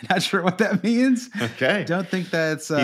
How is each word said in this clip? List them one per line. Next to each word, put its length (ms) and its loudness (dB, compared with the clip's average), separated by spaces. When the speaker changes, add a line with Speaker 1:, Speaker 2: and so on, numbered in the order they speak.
Speaker 1:
<laughs> 80 -16
not 120 2
sure 200 -2
what 160 0
that 260 0
means. 460 2
Speaker 2:
Okay. 440 0
Speaker 1:
Don't 240 -2
think 220 -4
that's, 380 -2
Speaker 2:
He's 160 0